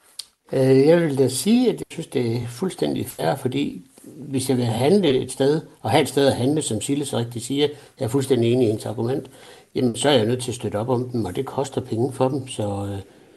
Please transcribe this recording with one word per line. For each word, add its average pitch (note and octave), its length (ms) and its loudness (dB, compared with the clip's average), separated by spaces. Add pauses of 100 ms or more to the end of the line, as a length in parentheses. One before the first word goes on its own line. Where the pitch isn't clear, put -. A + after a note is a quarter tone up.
(520)
Øh, C3+ 360 6
jeg E3+ 120 8
vil D3 180 0
da C3 100 4
sige, A#3 400 2
at G3 60 2
jeg - 160 -10
synes, D#3+ 160 -10
det A#2+ 300 -2
er A#2+ 100 -4
fuldstændig D3+ 600 -4
fair, D#3 360 -4
fordi C#3 400 -4 (240)
hvis C3+ 420 -6
jeg C3+ 80 2
vil B2 80 0
handle C#3+ 440 2 (140)
et - 100 -8
sted, C#3+ 280 2 (200)
og G#2+ 100 -6
have D3 120 4
et B2+ 60 0
sted C#3 180 2
at B2+ 100 4
handle, C#3+ 260 0
som A2 180 -4
Sille C#3+ 240 -4
så B2 140 -4
rigtigt A#2 260 -6
siger, C#3+ 240 0 (320)
jeg C3 40 -4
er A#2 40 0
fuldstændig A#2+ 440 2
enig B2+ 120 4
i - 20 4
hendes G#2+ 200 0
argument, A#2 440 -4 (440)
jamen, A#2+ 220 0
så C3 120 0
er D3 40 6
jeg A2+ 140 4
nødt A#2+ 160 0
til - 80 -6
at G#2+ 40 -4
støtte G2+ 220 -6
op A2 120 -4
om B2 200 0
dem, A#2 160 -2
og F2+ 120 -6
det C3+ 100 -4
koster - 340 -4
penge A#2 320 -2
for C3 160 0
dem, C3+ 200 -6
så, - 140 -8
øh, G2+ 360 -6 (380)